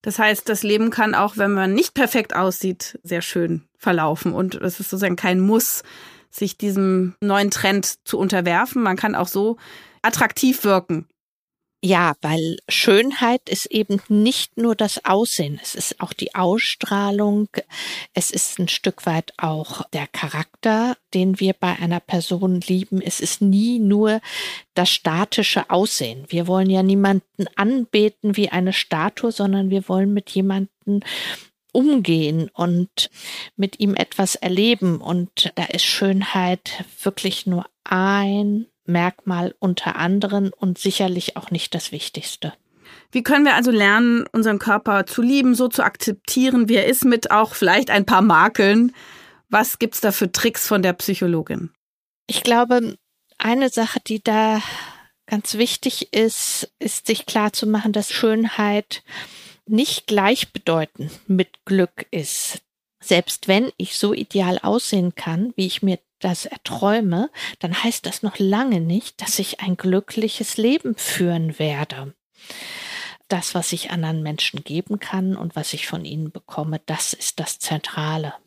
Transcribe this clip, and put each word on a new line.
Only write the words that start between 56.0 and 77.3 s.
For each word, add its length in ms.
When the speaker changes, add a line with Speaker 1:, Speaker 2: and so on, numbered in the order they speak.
Speaker 2:
ist, 640
ist, 300
sich 180
klarzumachen, 640
dass 180
Schönheit 920
nicht 400
gleichbedeutend 1080
mit 380
Glück 440
ist. 520
Selbst 480
wenn 280
ich 220
so 160
ideal 480
aussehen 520
kann, 420
wie 100
ich 160
mir 160
das 260
erträume, 840
dann 240
heißt 200
das 200
noch 160
lange 400
nicht, 420
dass 160
ich 220
ein 160
glückliches 800
Leben 400
führen 640
werde. 520
Das, 260
was 180
ich 200
anderen 320
Menschen 400
geben 340
kann 380
und 180
was 200
ich 120
von 180
ihnen 280
bekomme, 540
das 260
ist 260